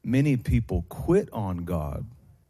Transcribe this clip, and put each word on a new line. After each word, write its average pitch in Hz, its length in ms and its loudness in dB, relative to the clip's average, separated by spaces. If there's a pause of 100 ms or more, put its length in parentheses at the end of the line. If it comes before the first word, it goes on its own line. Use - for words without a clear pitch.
many 135 360 2
people 110 500 0
quit 180 420 0
on 90 360 -6
God 73 400 -4 (440)